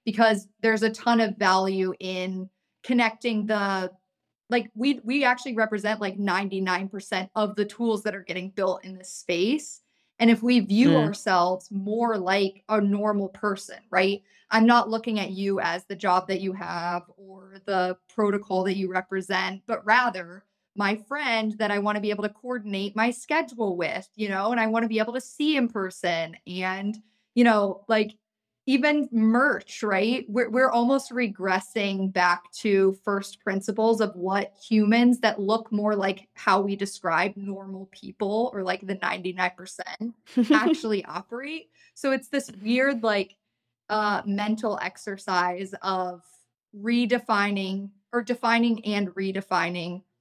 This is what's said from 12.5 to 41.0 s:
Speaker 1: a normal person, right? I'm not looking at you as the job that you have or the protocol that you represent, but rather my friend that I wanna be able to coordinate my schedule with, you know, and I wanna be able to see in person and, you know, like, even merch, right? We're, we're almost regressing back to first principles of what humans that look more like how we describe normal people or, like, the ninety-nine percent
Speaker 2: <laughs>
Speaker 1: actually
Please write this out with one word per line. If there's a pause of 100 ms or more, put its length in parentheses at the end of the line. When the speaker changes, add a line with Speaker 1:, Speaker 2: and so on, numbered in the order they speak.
Speaker 1:
a
normal
person, (120)
right? (280)
I'm
not
looking
at
you
as
the
job
that
you
have (140)
or
the (120)
protocol
that
you
represent,
but
rather (320)
my
friend
that
I
wanna
be
able
to
coordinate
my
schedule
with,
you
know,
and
I
wanna
be
able
to
see
in
person (100)
and, (320)
you
know,
like, (520)
even
merch,
right?
We're,
we're
almost
regressing
back
to (120)
first
principles
of
what
humans
that
look
more
like
how
we
describe
normal
people
or,
like,
the
ninety-nine
percent (120)
Speaker 2:
<laughs>
Speaker 1:
actually